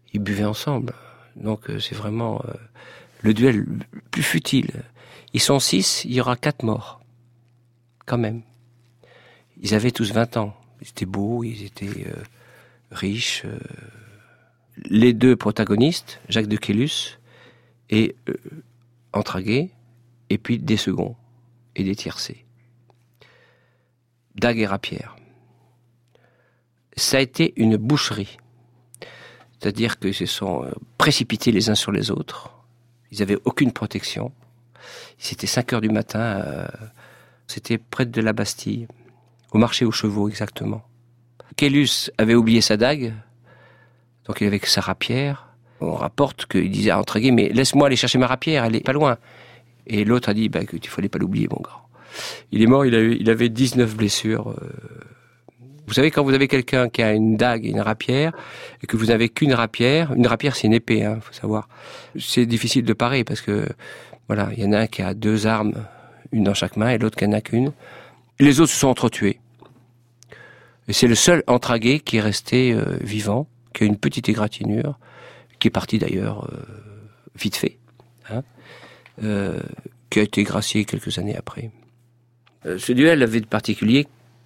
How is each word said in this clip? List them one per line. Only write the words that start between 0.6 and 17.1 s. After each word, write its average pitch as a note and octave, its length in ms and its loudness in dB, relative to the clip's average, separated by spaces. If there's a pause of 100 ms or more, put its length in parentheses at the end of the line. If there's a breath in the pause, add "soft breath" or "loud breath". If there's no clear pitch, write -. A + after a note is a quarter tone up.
Donc, G#2+ 340 -6
euh, G#2+ 100 -6
c'est G#2+ 140 -8
vraiment, G#2+ 540 -6
euh, - 60 -10 (680 loud breath)
le G#2+ 140 4
duel A#2 220 4
le - 520 -8
plus - 140 -4
futile. - 480 -2 (640 soft breath)
Ils G#2+ 60 -2
sont C#3+ 200 4
six, - 460 0
il B2 80 -6
y B2+ 80 2
aura B2 140 0
quatre - 280 -4
morts. A2 360 -4 (1080)
Quand A#2+ 100 -2
même. A2+ 240 -4 (1200 soft breath)
Ils G#2+ 140 0
avaient A#2 160 2
tous G#2 200 -2
vingt A#2 240 0
ans. G#2 200 -6 (260)
Ils - 80 -20
étaient - 160 -8
beaux, G2+ 380 -4
ils A2+ 200 -10
étaient, G2+ 420 -12
euh, - 160 -10 (720 soft breath)
riches. - 540 -4
Euh. G#2 120 -12 (1300 soft breath)
Les A#2 280 6
deux A#2+ 240 6
protagonistes, G#2+ 880 0
Jacques G#2+ 220 -2
de G#2+ 80 0
Caylus - 600 -2 (720 soft breath)